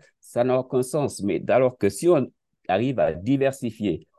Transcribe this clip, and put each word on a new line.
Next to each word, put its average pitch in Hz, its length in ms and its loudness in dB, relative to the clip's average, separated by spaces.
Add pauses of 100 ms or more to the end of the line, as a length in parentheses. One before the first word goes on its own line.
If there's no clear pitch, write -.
(200)
ça - 240 -4
n'a 131 160 2
aucun 127 240 -2
sens. 131 380 -4
Mais 95 280 -2
alors 123 280 2
que 98 120 0
si - 180 -2
on 156 200 4 (400)
arrive 107 320 0
à 80 140 2
diversifier, 110 920 -2 (120)